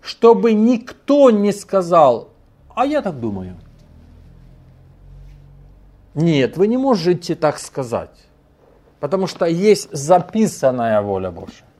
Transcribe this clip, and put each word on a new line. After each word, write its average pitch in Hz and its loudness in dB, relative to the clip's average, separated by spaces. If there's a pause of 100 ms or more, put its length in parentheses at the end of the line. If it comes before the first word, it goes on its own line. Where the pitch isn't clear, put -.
Чтобы 226 2
никто 254 2
не 208 0
сказал: 170 0 (440)
«А 254 0
я 294 -2
так 151 -8
думаю». 113 -8 (2500)
Нет, 156 0
вы 196 0
не 240 -2
можете 180 -2
так 151 -2
сказать, 113 -10 (840)
потому 180 -4
что - -6
есть 180 0
записанная 139 0
воля 95 -4
Божья. 87 -18 (140)